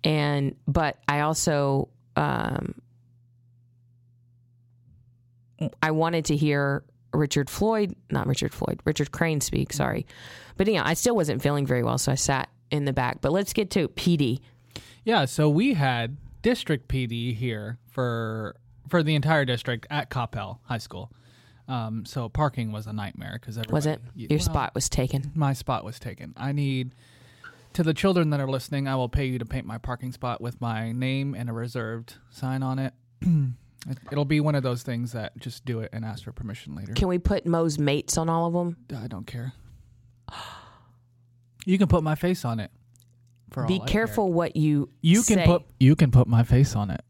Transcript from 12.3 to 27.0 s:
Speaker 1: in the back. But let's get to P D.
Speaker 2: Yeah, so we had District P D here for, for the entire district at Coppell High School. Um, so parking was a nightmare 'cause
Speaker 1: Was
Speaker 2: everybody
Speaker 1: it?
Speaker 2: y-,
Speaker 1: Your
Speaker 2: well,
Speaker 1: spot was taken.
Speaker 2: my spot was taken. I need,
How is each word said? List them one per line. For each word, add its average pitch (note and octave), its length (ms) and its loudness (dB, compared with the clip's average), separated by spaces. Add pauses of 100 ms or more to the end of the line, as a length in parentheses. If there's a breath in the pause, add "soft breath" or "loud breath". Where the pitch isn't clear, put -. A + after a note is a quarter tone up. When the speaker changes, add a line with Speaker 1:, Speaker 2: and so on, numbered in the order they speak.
Speaker 1:
in D3 140 0
the C#3 80 0
back. B2+ 260 -2
But C#3 140 2
let's G3 180 0
get G3+ 200 0
to E3+ 180 2
P - 260 2
D. C3+ 260 2 (640 loud breath)
Speaker 2:
Yeah, A3 220 2
so D3+ 240 2
we A3 240 4
had B2+ 420 0 (260)
District A3 460 0
P B2+ 200 -2
D A#2 260 -4
here A2 440 -6 (120)
for, A2+ 680 -4 (320)
for E3+ 160 2
the D3+ 120 2
entire D3 280 4
district A#2+ 460 -2
at D3 200 -4
Coppell A2+ 540 -6
High A#2+ 140 -6
School. - 340 -12 (560 soft breath)
Um, A2+ 380 -6
so A#2 240 -6
parking B2 420 -2
was G#2+ 160 -8
a G#2+ 60 -10
nightmare - 460 -8
'cause A2+ 180 -12 (120)
Speaker 1:
Was D3+ 160 0
Speaker 2:
everybody D3+ 40 2
Speaker 1:
it? D3+ 120 -4 (140)
Speaker 2:
y-, A#2+ 140 -12
Speaker 1:
Your D3+ 100 4
Speaker 2:
well, - 60 0
Speaker 1:
spot D3 300 -2
was - 140 -2
taken. C3+ 460 -2
Speaker 2:
my C#3+ 180 2
spot B2 300 -4
was A2 160 -12
taken. - 380 -14
I C#3 160 -6
need, C3+ 420 -2 (800 loud breath)